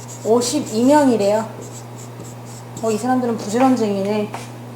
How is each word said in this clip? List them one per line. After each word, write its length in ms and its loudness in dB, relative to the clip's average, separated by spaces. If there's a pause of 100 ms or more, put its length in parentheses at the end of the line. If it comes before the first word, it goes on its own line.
(240)
오십이 600 2
명이래요. 640 4 (1300)
어, 80 0
이 60 2
사람들은 400 0
부지런쟁이네. 920 2 (460)